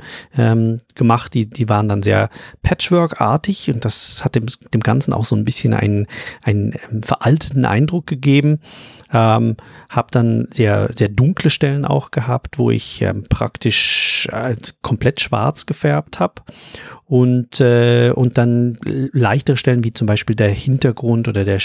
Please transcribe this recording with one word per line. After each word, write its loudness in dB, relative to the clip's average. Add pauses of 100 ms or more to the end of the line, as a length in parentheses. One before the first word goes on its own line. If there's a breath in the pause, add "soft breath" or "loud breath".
(360 loud breath)
ähm, 2 (160)
gemacht. 2
Die, -2
die -4
waren 2
dann 0
sehr 2 (340 loud breath)
patchwork-artig 0
und -4
das -2
hat -2
dem, -2 (260)
dem 2
Ganzen 0
auch -2
so 0
ein 0
bisschen 0
einen, 0 (340 loud breath)
einen, 0 (180)
ähm, -4
veralteten 0
Eindruck 0
gegeben. 2 (540 loud breath)
Ähm, 2 (320 loud breath)
hab -4
dann 2
sehr, 2
sehr 0
dunkle 2
Stellen 0
auch -2
gehabt, -4
wo 2
ich, -4
ähm, -2
praktisch, -2
äh, -4 (240)
komplett -2
schwarz -2
gefärbt -4
hab. -4 (640 loud breath)
Und, 2
äh, 4
und 0
dann 2
leichtere 0
Stellen 0
wie -4
zum -2
Beispiel 0
der 2
Hintergrund 0
oder 0
der, 0